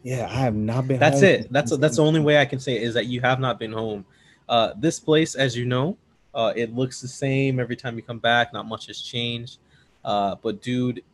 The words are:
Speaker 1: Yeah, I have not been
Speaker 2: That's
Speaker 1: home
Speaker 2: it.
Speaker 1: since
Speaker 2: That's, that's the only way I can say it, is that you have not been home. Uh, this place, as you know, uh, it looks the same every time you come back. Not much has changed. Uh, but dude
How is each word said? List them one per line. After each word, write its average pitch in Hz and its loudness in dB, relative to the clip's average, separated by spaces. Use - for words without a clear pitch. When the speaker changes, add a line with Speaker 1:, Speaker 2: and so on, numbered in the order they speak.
Speaker 1:
Yeah, 123 -6
I 101 -10
have 123 0
not 113 -2
been 131 0
Speaker 2:
That's 143 4
Speaker 1:
home - 10
Speaker 2:
it. 165 6
Speaker 1:
since - -10
Speaker 2:
That's, 139 0
that's 139 2
the 156 4
only 156 4
way 147 4
I 143 6
can 131 -6
say 131 -4
it, 107 -2
is 117 -2
that 113 -2
you 123 -4
have 127 2
not 127 -2
been 110 -8
home. 110 -6
Uh, 113 2
this 156 0
place, 156 2
as 131 0
you 120 -2
know, 131 0
uh, 113 0
it 117 -4
looks 131 -4
the 127 -12
same 135 0
every 120 -4
time 120 -10
you 113 -10
come 117 -10
back. 117 2
Not 104 -8
much 110 -8
has - -14
changed. 120 -8
Uh, 101 0
but 107 -4
dude 123 -2